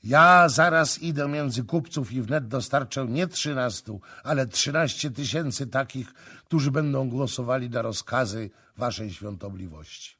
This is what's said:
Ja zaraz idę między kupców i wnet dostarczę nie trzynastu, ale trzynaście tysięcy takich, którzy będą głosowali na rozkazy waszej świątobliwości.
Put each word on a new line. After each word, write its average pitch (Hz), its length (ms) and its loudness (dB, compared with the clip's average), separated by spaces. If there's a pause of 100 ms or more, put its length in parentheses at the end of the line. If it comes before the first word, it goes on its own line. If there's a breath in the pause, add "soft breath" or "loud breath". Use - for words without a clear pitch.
Ja 165 460 10
zaraz 160 520 4
idę 147 260 -2
między 143 360 -4
kupców 139 480 -4
i 127 100 -4
wnet 127 260 -2
dostarczę 131 580 -2
nie 143 220 -2
trzynastu, 123 760 -6 (220 loud breath)
ale 135 240 0
trzynaście 147 640 -2
tysięcy 135 560 -4
takich, 131 460 -6 (320 loud breath)
którzy 143 260 0
będą 135 380 0
głosowali 123 600 -4
na 117 120 -4
rozkazy 110 680 -4 (280 soft breath)
waszej 110 360 -4
świątobliwości. 92 1080 -14